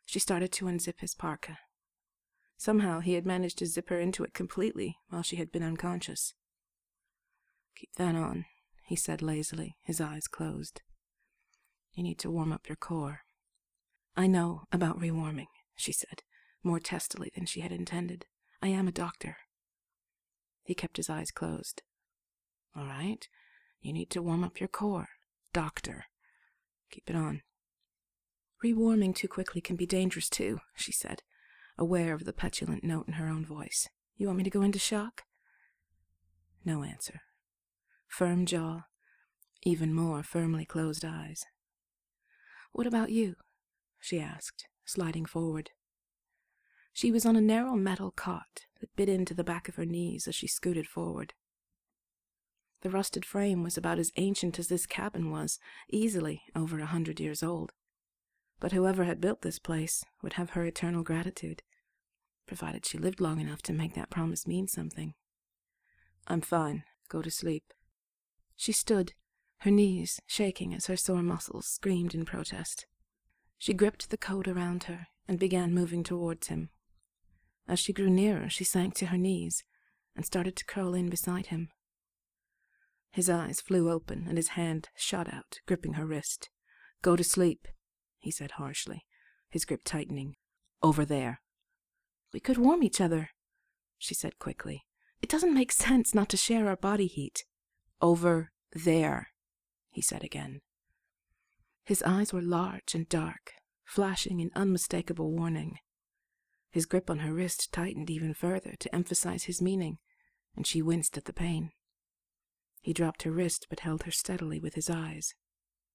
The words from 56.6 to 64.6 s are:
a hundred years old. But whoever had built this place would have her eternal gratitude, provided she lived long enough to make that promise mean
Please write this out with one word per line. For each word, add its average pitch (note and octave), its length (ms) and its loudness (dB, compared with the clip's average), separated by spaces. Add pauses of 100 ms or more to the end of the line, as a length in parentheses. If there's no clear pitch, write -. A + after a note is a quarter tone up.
a D3+ 60 -4
hundred D#3+ 340 -2
years D3+ 220 -4
old. D#3+ 320 -4 (880)
But F3 140 -2
whoever F#3 320 4
had E3 140 0
built G3+ 220 0
this D#3+ 160 -4
place D#3+ 480 -2 (160)
would - 120 -6
have F3 180 -4
her E3+ 140 0
eternal E3+ 360 -2
gratitude, E3 640 -4 (800)
provided E3 400 -8
she - 120 -4
lived F3+ 220 0
long D#3+ 200 2
enough D3+ 240 -4
to F3 100 -4
make D#3+ 220 -2
that - 160 -8
promise E3+ 340 -2
mean F3+ 220 -2